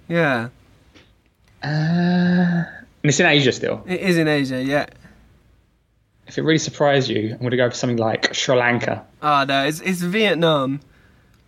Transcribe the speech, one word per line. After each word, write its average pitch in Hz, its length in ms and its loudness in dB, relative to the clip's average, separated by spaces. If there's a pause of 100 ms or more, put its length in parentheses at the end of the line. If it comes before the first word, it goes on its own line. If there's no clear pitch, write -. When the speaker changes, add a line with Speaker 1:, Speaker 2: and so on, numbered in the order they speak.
Speaker 1:
Yeah. 139 420 0 (1120)
Speaker 2:
Uh, 147 40 -6
and 175 1000 2 (360)
it's 147 160 2
in 180 60 4
Asia 147 260 4
still. - 360 -6
Speaker 1:
It 185 140 -4
is 180 160 2
in 160 100 2
Asia, 135 360 -2
yeah. 139 220 -2 (1400)
Speaker 2:
If - 100 -12
it 139 60 -2
really 156 160 2
surprised 139 500 0
you, 110 240 -2
I'm - 60 -12
gonna 123 180 -2
go 123 120 2
for 117 60 -8
something 123 220 -2
like 110 380 -2
Sri - 200 0
Lanka. 120 480 0 (200)
Speaker 1:
Oh, 147 240 2
no, 139 180 0
it's, 156 160 -4
it's 180 200 -4
Vietnam. 165 800 0 (680)